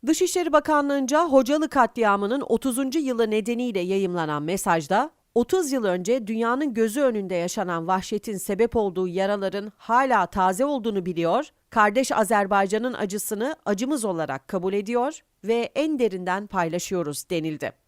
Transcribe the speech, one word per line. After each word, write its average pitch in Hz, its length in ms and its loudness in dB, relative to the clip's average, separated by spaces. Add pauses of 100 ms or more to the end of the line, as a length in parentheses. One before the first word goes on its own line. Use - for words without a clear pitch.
Dışişleri 330 460 0
Bakanlığı'nca 294 720 2
Hocalı 277 440 4
katliamının 220 800 2
otuzuncu 262 500 0
yılı 240 320 0
nedeniyle 220 500 -2
yayımlanan 175 640 0
mesajda, 185 680 0 (240)
otuz 277 380 2
yıl 254 120 0
önce 190 420 0
dünyanın 233 480 -2
gözü 220 260 0
önünde 214 340 0
yaşanan 175 520 -2
vahşetin 196 500 -2
sebep 202 400 -2
olduğu 185 320 -2
yaraların 196 680 -2
hala 233 500 2
taze 190 380 2
olduğunu 220 420 -2
biliyor, 180 420 0 (220)
kardeş 226 420 4
Azerbaycan'ın 208 840 2
acısını 208 680 -4
acımız 226 400 -2
olarak 160 440 -4
kabul 190 240 -2
ediyor 240 480 -2 (240)
ve 233 300 -2
en 302 240 0
derinden 190 480 -2
paylaşıyoruz 170 840 -4
denildi. 156 420 -4 (160)